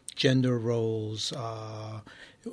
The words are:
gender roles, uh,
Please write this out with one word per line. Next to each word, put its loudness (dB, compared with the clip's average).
gender 4
roles, 0
uh, -8